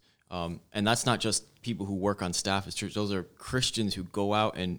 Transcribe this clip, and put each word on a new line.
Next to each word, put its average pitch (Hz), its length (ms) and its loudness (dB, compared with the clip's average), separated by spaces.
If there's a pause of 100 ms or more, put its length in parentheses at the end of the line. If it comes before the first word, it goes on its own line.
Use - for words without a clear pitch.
(300)
um, 85 300 -4 (120)
and 104 140 2
that's 123 220 2
not 113 120 2
just - 440 -2
people 101 240 -4
who 101 80 -2
work 101 260 0
on 90 120 -2
staff 98 340 0
at 87 80 -8
church, - 180 -6
those 104 180 0
are 92 120 0
Christians 113 720 -2
who 95 80 -6
go 101 320 0
out 107 200 4
and, 90 240 -2